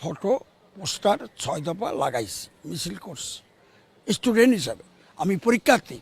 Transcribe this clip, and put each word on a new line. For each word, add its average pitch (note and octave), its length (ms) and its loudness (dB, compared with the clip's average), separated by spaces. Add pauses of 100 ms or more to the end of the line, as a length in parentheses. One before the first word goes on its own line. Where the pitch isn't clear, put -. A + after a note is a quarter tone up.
ফটো, G3 400 -2 (400)
পোস্টার G3+ 380 0 (200)
ছয় - 220 -4
দফা E3+ 320 -4
লাগাইছি, B2+ 560 -4 (160)
মিছিল E3+ 320 -8
করছি - 460 -14 (680)
স্টুডেন্ট A#3+ 420 4
হিসাবে, B2 280 -4 (340)
আমি F#3+ 200 0
পরীক্ষার্থী A#3 640 2